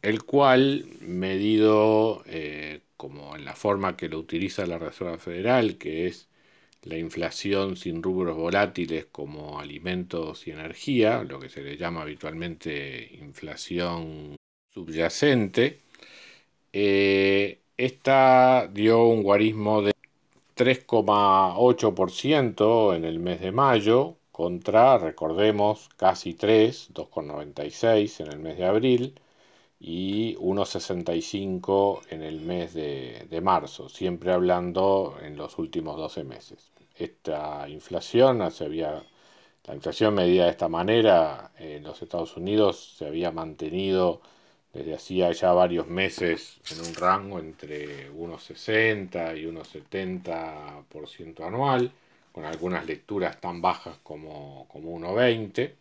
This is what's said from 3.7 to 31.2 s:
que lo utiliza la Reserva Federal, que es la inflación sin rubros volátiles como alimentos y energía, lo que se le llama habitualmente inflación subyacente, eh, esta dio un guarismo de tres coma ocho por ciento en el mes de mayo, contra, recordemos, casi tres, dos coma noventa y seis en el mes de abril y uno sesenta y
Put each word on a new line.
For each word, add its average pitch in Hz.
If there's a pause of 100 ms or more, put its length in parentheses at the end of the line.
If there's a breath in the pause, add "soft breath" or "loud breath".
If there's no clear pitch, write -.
que 87
lo 80
utiliza 90
la 85
Reserva 82
Federal, 101
que 82
es - (540 soft breath)
la -
inflación 90
sin 82
rubros 90
volátiles 95
como 73
alimentos 80
y 82
energía, 110
lo 135
que 131
se 71
le 69
llama 170
habitualmente 87 (100)
inflación 78 (360)
subyacente, 101 (920 loud breath)
eh, 98 (180)
esta 127
dio 110
un 113
guarismo 107
de 101 (640)
tres 127
coma 98
ocho 113
por 92
ciento 113
en 82
el 82
mes 87
de 92
mayo, 123 (140)
contra, 101
recordemos, 101
casi 92
tres, 110
dos -
coma 73
noventa 73
y 76
seis 107
en 78
el 73
mes 78
de 90
abril 120 (580 soft breath)
y 98
uno 95
sesenta 87
y 82